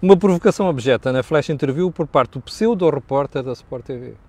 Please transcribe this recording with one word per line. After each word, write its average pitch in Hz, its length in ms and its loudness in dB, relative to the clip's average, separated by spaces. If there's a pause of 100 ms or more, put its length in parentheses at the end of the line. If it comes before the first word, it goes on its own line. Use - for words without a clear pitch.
"Uma 190 160 6
provocação 180 520 2
abjeta 131 440 0
na 127 120 0
flash 151 260 0
interview 151 400 -2
por 160 160 -6
parte 127 280 0
do 135 60 -10
pseudo-repórter 143 1000 -2
da 127 100 -8
Sport 123 320 -14
T 131 120 -12
V." 120 180 -16 (140)